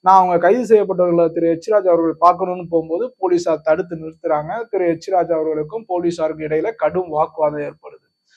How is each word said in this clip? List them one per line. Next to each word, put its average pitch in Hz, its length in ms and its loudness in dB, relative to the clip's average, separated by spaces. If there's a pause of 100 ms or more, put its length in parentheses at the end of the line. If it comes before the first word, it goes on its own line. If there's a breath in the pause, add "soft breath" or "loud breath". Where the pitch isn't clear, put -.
நான் 185 160 6
அவங்க 180 220 4
கைது 196 240 4
செய்யப்பட்டவர்களை 180 680 2
திரு 170 160 0
எச் 165 220 -2
ராஜா 190 220 2
அவர்கள் 165 260 2
பார்க்கணும்னு 180 520 0
போகும்போது 165 480 -4
போலீசார் 175 420 -2
தடுத்து 170 360 -2
நிறுத்துறாங்க. 160 720 -6
திரு 185 160 -2
எச் 165 240 -4
ராஜா 170 240 0
அவர்களுக்கும் 156 540 -4
போலீசாருக்கும் 170 600 -4
இடையில 160 260 -2
கடும் 170 340 -4
வாக்குவாதம் 151 520 -4
ஏற்படுது. - 440 -14 (320)